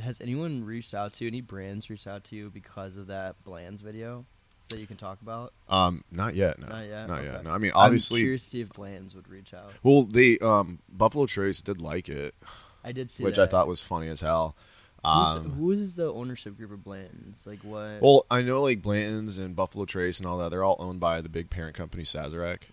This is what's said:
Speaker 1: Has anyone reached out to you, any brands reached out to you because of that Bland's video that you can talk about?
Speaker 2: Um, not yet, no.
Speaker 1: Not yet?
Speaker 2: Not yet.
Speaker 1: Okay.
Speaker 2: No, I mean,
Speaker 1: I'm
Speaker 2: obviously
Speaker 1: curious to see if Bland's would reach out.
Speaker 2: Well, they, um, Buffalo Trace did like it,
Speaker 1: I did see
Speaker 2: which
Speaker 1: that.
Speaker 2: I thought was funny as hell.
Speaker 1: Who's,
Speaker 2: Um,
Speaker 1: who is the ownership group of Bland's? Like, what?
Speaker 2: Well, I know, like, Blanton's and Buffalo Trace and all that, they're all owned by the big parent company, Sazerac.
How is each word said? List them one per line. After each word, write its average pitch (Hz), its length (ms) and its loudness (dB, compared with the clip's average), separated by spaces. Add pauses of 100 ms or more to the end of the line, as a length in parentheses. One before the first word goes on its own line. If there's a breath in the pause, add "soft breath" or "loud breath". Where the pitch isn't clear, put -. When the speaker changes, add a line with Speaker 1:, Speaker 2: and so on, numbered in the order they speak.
Speaker 1:
Has 123 160 -8
anyone 135 460 -6
reached 113 260 -12
out 104 220 -6
to 117 100 -10
you, 117 60 -4
any 123 100 -8
brands 98 480 -10
reached 107 180 -14
out 101 180 -14
to 110 120 -16
you 104 140 -14
because 95 480 -16
of 98 80 -14
that 95 380 -10
Bland's 92 360 -16
video 113 460 -14 (420)
that 113 120 -6
you 107 60 -16
can 98 120 -16
talk 95 240 -14
about? 113 320 -12 (160)
Speaker 2:
Um, 92 420 2
not 90 220 -4
yet, 92 240 2
no. - 80 -16
Speaker 1:
Not 110 200 -12
yet? 107 220 -12
Speaker 2:
Not 76 140 -6
yet. 71 140 -8
Speaker 1:
Okay. - 80 -12
Speaker 2:
No, 82 80 -8
I 95 60 0
mean, 104 120 0
Speaker 1:
I'm - 160 2
Speaker 2:
obviously 117 340 4
Speaker 1:
curious 131 240 0
to - 60 -14
see 123 100 -10
if 110 140 -10
Bland's 98 400 -16
would 90 160 -20
reach 95 240 -20
out. 98 180 -20 (100)
Speaker 2:
Well, 139 200 10
they, 117 380 8
um, 101 400 4 (120)
Buffalo 110 320 2
Trace 98 380 0
did 98 180 -4
like 80 300 -6
it, 71 240 -8 (500 loud breath)
Speaker 1:
I 123 80 -12
did 123 180 -10
see - 140 -8
Speaker 2:
which 95 120 0
Speaker 1:
that. 92 120 8
Speaker 2:
I - 20 -10
thought 92 160 4
was 87 140 -2
funny 80 280 -4
as 80 120 -2
hell. 80 340 0 (480 soft breath)
Speaker 1:
Who's, 78 100 2 (180)
Speaker 2:
Um, 80 220 -4
Speaker 1:
who 156 200 -2
is 202 240 -4
the 165 160 -2
ownership 113 460 -10
group 107 140 -16
of 98 120 -16
Bland's? 98 640 -18
Like, 104 140 -16
what? 107 420 -10
Speaker 2:
Well, 139 280 10
I 123 120 2
know, 131 180 0
like, 127 220 0
Blanton's 104 560 -2
and 90 180 -8
Buffalo 95 300 -4
Trace 90 320 0
and 92 80 -6
all 90 100 -4
that, 85 140 -4
they're 90 120 -2
all 98 160 4
owned 90 220 -8
by 82 220 -2
the 82 80 -12
big 85 180 -8
parent 80 260 -8
company, 85 280 -10
Sazerac. 82 720 -2